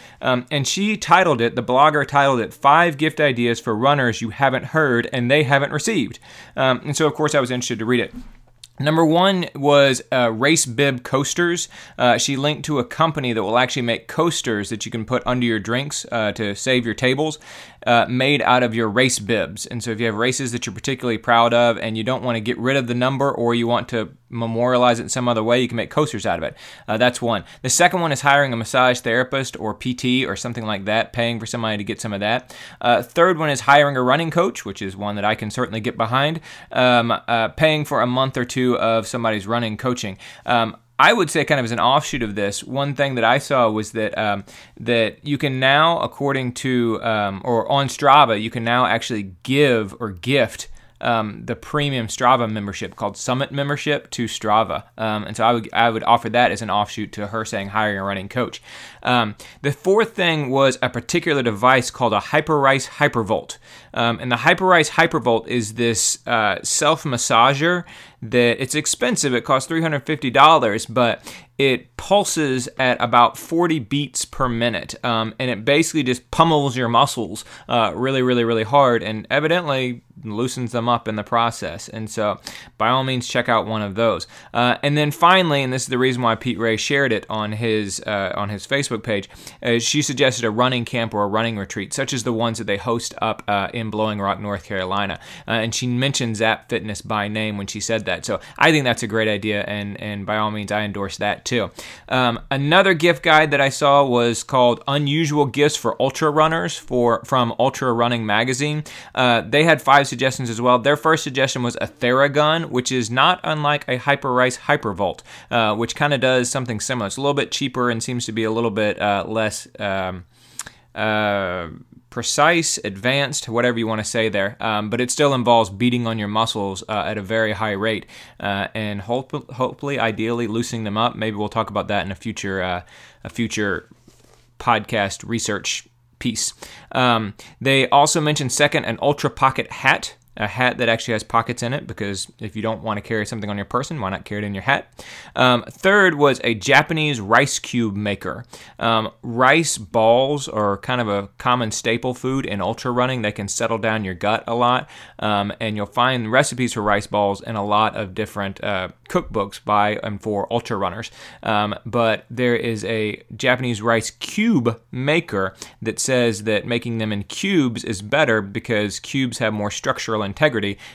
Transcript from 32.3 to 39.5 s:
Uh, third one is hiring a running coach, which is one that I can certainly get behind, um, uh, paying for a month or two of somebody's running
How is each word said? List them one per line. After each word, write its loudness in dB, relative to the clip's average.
Uh, 4
third 2
one 0
is -2
hiring 6
a 0
running 2
coach, 0
which -10
is -8
one -6
that -2
I 2
can -6
certainly -4
get -4
behind, -2
um, 4
uh, 0
paying 0
for 0
a 2
month -2
or -2
two 0
of 0
somebody's -2
running -2